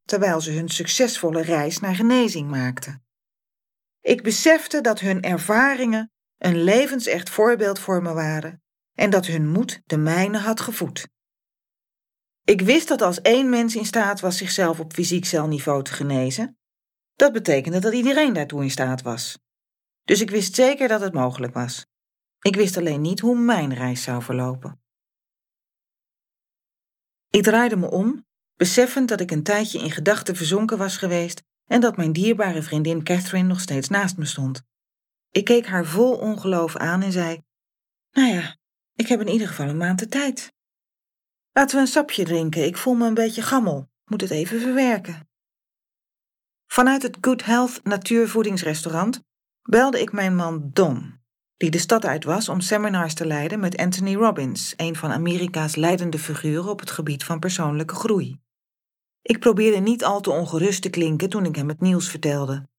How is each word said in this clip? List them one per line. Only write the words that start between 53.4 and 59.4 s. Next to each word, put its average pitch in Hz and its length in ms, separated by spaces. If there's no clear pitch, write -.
met 185 160
Anthony 185 380
Robbins, 175 600
een 165 200
van 160 140
Amerika's 165 640
leidende 170 420
figuren 156 520
op 202 100
het - 100
gebied 151 340
van 165 140
persoonlijke 160 560
groei. 170 460
Ik 226 160
probeerde 214 420